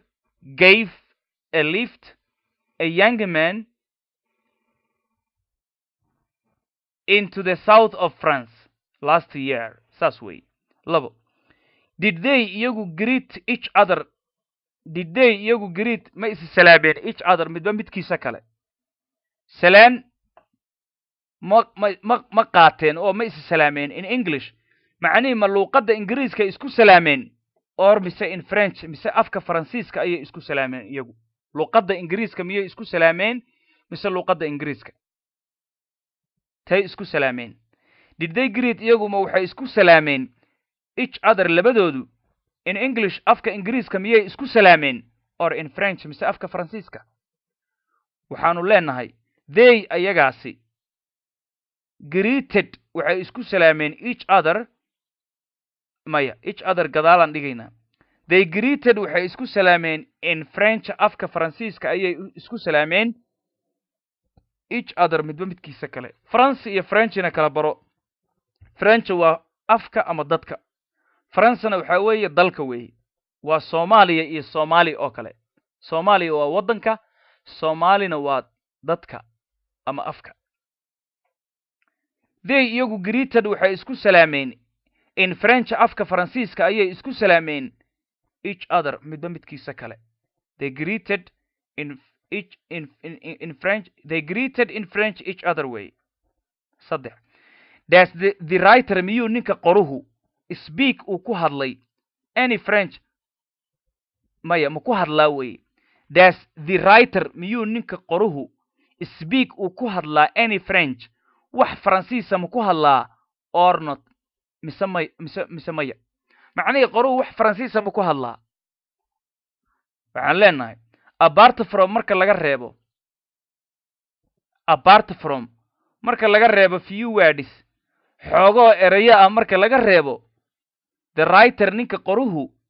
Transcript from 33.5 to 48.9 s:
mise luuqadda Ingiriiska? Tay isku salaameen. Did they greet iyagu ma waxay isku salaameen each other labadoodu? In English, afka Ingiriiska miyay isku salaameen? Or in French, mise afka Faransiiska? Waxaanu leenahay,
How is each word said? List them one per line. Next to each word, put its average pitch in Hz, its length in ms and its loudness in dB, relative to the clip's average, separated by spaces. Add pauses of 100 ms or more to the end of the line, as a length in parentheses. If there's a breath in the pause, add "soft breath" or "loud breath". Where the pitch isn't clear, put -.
mise 175 200 -8
luuqadda 180 380 -4
Ingiriiska? 147 440 -10 (1700)
Tay 190 180 0
isku 185 220 -14
salaameen. 123 500 -6 (640)
Did 165 160 -8
they 254 140 0
greet 233 320 -4
iyagu 220 280 2
ma 202 100 -4
waxay 190 240 -2
isku 175 240 -10
salaameen 156 640 4 (680)
each - 260 -8
other 185 260 4
labadoodu? 175 580 0 (580)
In 190 120 -6
English, 220 480 -4
afka 226 260 2
Ingiriiska 202 480 -6
miyay 214 260 2
isku 262 220 -14
salaameen? 156 560 4 (360)
Or 165 140 -2
in 151 160 -8
French, 185 360 -8
mise 151 200 -18
afka 196 220 -6
Faransiiska? 180 540 -14 (1300)
Waxaanu 170 320 -2
leenahay, 156 480 0 (380)